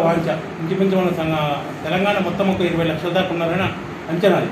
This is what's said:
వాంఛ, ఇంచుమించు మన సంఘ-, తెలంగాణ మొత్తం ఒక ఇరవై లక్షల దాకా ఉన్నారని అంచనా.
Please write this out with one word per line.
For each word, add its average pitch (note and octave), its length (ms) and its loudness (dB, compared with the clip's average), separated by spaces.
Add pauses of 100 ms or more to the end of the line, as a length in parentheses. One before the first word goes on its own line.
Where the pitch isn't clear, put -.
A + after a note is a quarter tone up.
వాంఛ, E3 220 2 (340)
ఇంచుమించు F#3+ 360 2
మన F3+ 220 2
సంఘ-, D3+ 400 0 (240)
తెలంగాణ F#3 320 0 (120)
మొత్తం G3 260 0
ఒక F#3+ 160 -2
ఇరవై D#3+ 220 0
లక్షల E3+ 260 -4
దాకా F3+ 180 0
ఉన్నారని E3+ 320 0 (440)
అంచనా. E3+ 280 4 (120)